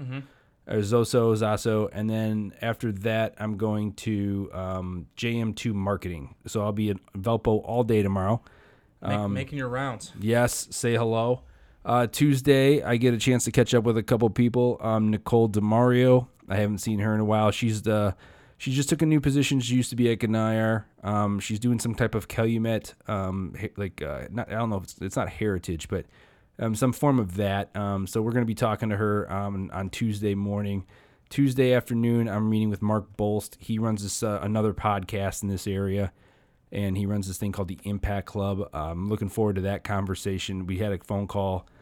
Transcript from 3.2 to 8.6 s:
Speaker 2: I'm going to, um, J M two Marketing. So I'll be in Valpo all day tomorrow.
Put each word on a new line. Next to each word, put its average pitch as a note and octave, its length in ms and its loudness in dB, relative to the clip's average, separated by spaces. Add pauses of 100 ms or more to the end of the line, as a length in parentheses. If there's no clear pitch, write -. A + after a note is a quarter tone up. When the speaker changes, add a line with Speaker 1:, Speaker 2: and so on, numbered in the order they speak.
Speaker 2:
I'm G#2+ 180 -4
going G#2+ 380 -2
to, G2+ 580 -2
um, F#2 540 -6 (100)
J A#2 240 -2
M A2+ 140 -2
two - 200 -4
Marketing. F#2 600 -4 (120)
So A#2 160 -4
I'll G#2 100 0
be G#2 180 0
in G2 100 -4 (160)
Valpo A2 480 0
all A#2+ 200 0
day A2 180 4
tomorrow. G2 400 0 (600)